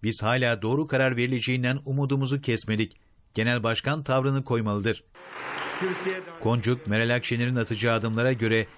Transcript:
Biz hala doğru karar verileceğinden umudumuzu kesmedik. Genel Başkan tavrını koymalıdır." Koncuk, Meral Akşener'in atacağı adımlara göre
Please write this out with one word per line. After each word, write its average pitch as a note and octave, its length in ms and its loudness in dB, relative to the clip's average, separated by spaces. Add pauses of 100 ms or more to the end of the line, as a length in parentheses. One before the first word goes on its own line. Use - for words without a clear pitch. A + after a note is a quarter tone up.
Biz G#2+ 200 0
hala A#2 380 2
doğru C3+ 260 0
karar C3 300 2
verileceğinden B2+ 680 0
umudumuzu C3+ 560 0
kesmedik. A2 560 0 (360)
Genel A#2 300 2
Başkan C3+ 400 0
tavrını C3+ 400 2
koymalıdır." G#2+ 600 0 (1400)
Koncuk, A#2+ 480 0
Meral A2+ 280 2
Akşener'in A#2+ 400 0
atacağı A#2 400 0
adımlara A2+ 380 2
göre A2+ 340 2 (100)